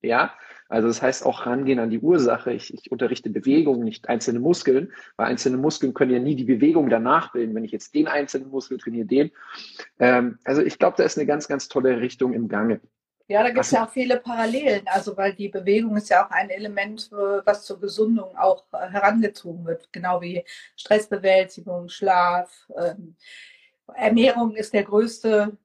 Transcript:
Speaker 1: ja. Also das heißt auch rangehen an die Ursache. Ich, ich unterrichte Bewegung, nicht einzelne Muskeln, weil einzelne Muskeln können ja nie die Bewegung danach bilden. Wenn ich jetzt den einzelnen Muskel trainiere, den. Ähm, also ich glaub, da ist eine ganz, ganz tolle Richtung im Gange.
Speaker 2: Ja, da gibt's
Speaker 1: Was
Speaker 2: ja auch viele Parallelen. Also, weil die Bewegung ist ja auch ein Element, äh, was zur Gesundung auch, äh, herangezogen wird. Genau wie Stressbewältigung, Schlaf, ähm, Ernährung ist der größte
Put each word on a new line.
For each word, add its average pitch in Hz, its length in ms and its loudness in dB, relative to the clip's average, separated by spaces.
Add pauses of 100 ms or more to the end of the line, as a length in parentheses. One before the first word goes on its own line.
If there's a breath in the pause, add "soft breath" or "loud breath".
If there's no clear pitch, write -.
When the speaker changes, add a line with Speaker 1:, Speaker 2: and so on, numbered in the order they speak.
Speaker 1:
ja. 120 320 0 (340 loud breath)
Also 113 200 2
das 117 120 -2
heißt 131 240 -2
auch - 220 -2
rangehen 131 320 0
an 113 120 -2
die 110 100 -2
Ursache. 135 520 2
Ich, - 220 -10
ich - 180 -16
unterrichte 117 380 -4
Bewegung, 131 540 2
nicht - 240 -8
einzelne 120 320 -2
Muskeln, 147 520 2 (240 loud breath)
weil 117 120 0
einzelne 127 280 0
Muskeln 139 380 -2
können 131 160 2
ja 123 80 2
nie 139 180 0
die 127 80 -4
Bewegung 135 460 4
danach 123 420 2
bilden. 113 220 -4
Wenn 113 100 -4
ich 107 80 -10
jetzt - 220 -10
den 156 140 2
einzelnen 139 420 -4
Muskel 135 280 -6
trainiere, 117 280 -6
den. 139 240 2 (680 loud breath)
Ähm, 123 440 4
also 139 180 2
ich - 160 -2
glaub, - 180 2
da 180 80 2
ist 185 140 -2
eine 147 80 -2
ganz, 147 220 -2
ganz 139 200 -4
tolle 127 320 0
Richtung 127 340 -2
im 113 140 -4
Gange. 107 320 -2 (460)
Speaker 2:
Ja, 208 160 2
da 247 80 2
gibt's 254 200 0
Speaker 1:
Was - 0 -
Speaker 2:
ja 226 160 2
auch - 40 -16
viele 254 300 0
Parallelen. 226 680 -2
Also, 190 300 -4
weil 196 180 -2
die 202 140 -8
Bewegung 208 480 0
ist 208 140 -4
ja 190 160 6
auch - 40 -16
ein 190 200 -2
Element, 208 600 -8
äh, 208 40 -12 (300)
was 202 180 0
zur 190 160 -12
Gesundung 202 560 -2
auch, 180 360 2
äh, 185 180 -6
herangezogen 202 720 0
wird. 165 280 -8
Genau 175 280 -4
wie 175 240 -8 (320 loud breath)
Stressbewältigung, 190 1120 0
Schlaf, 180 880 0
ähm, 170 400 -6 (760 loud breath)
Ernährung 233 640 2
ist 214 180 -8
der 202 100 2
größte 214 800 0